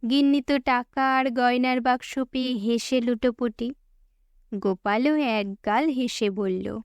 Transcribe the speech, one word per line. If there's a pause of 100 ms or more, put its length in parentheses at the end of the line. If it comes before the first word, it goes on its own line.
গিন্নি
তো
টাকা (120)
আর
গয়নার
বাক্স
পেয়ে
হেসে
লুটোপুটি। (840)
গোপালও
একগাল
হেসে
বলল (180)